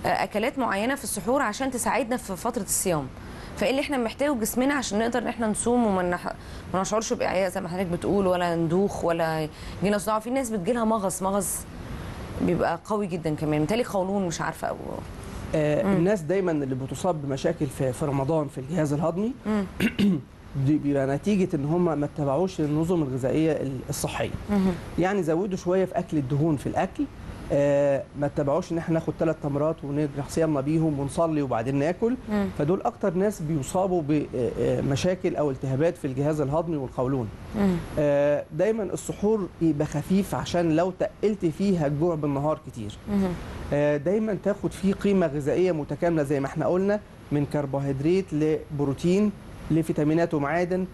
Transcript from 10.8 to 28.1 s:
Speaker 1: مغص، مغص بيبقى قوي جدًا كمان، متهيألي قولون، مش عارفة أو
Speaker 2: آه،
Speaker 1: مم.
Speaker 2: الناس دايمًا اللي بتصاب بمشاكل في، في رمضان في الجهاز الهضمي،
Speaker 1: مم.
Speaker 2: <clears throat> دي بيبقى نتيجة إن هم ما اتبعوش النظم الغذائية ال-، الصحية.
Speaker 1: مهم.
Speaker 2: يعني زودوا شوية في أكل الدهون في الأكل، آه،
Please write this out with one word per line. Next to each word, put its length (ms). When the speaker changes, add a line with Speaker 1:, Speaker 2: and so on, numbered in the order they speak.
Speaker 1:
مغص، 380
مغص 340
بيبقى 380
قوي 220
جدًا 280
كمان، 280
متهيألي 220
قولون، 420
مش 140
عارفة 280
أو 80
Speaker 2:
آه، 280
Speaker 1:
مم. 140
Speaker 2:
الناس 240
دايمًا 320
اللي 220
بتصاب 480
بمشاكل 440
في، 260
في 120
رمضان 440
في 100
الجهاز 340
الهضمي، 400
Speaker 1:
مم. 180
Speaker 2:
<clears throat> 400
دي 120
بيبقى 280
نتيجة 500
إن 80
هم 200
ما 60
اتبعوش 560
النظم 420
الغذائية 500
ال-، 360
الصحية. 420
Speaker 1:
مهم. 220
Speaker 2:
يعني 240
زودوا 340
شوية 280
في 140
أكل 180
الدهون 400
في 100
الأكل، 380
آه، 500